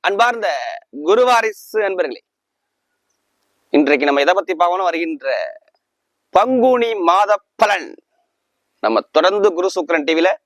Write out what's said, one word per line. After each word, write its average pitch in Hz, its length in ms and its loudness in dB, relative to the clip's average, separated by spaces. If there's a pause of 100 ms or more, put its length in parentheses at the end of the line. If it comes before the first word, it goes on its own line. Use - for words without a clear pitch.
அன்பார்ந்த 220 400 0 (600)
குருவாரிசு 226 800 0
அன்பர்களே, 170 340 -4 (1600)
இன்றைக்கு 143 300 2
நம்ம 143 180 2
எதை 175 120 2
பத்தி 185 220 -4
பார்க்கணும்? 180 300 0
வருகின்ற 160 440 -6 (1000)
பங்குனி 240 560 2 (160)
மாத 202 240 2 (300)
பலன். 202 280 0 (960)
நம்ம 107 180 0 (140)
தொடர்ந்து 196 400 2
குரு 180 200 -2
சுக்கிரன் 160 320 -2
டி 160 100 2
வில 175 100 2 (160)